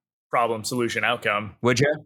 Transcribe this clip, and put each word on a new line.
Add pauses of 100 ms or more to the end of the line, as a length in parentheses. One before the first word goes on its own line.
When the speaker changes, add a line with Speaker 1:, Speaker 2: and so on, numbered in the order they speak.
(300)
Speaker 1:
problem,
solution,
outcome.
Speaker 2:
Would
you? (120)